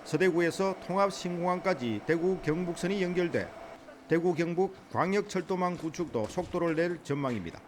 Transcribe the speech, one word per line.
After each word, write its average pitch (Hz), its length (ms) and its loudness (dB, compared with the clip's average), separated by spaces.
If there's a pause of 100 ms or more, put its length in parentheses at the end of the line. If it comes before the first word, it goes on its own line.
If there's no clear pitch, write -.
서대구에서 175 720 2 (100)
통합 190 260 2
신공항까지 175 920 0
대구 175 340 2
경북선이 175 640 0
연결돼 175 440 0 (600)
대구 175 260 4
경북 170 420 0 (160)
광역철도망 180 880 0
구축도 147 480 -2
속도를 170 480 -2
낼 170 300 0
전망입니다. 123 640 -2